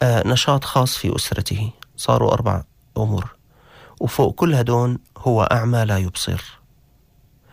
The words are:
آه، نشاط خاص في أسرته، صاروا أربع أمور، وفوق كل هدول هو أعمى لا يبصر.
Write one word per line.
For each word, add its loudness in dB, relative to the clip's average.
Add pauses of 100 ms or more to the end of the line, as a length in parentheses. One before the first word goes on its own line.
آه، 2
نشاط 2
خاص 0
في -2
أسرته، -4 (280)
صاروا 2
أربع -2 (340)
أمور، -4 (640)
وفوق 0
كل 2
هدول 2 (180)
هو 2
أعمى 2
لا 0
يبصر. -6 (920)